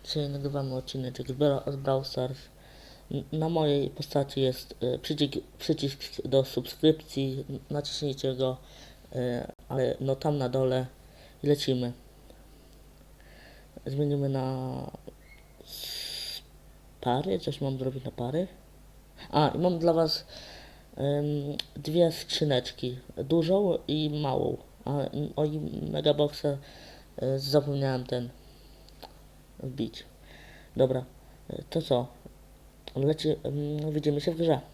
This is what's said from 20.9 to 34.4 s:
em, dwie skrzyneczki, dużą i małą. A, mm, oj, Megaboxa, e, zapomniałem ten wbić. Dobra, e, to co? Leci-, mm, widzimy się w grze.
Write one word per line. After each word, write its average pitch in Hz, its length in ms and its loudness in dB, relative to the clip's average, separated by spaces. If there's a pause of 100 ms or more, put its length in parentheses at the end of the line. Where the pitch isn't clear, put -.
em, 143 280 2 (500)
dwie 156 360 4
skrzyneczki, 127 840 0 (200)
dużą 170 600 4 (100)
i 151 220 0
małą. 143 480 0 (280)
A, - 60 -2
mm, 143 440 -2
oj, 151 240 0 (320)
Megaboxa, 147 680 2 (600)
e, 135 220 0
zapomniałem 139 680 2
ten 123 240 -4 (1300)
wbić. 127 460 -6 (680)
Dobra, 131 300 4 (440)
e, - 200 -8
to 165 120 0
co? 127 260 2 (880)
Leci-, 151 480 2
mm, 147 480 -2
widzimy 147 300 2
się 175 100 0
w 160 60 -2
grze. 160 240 4 (120)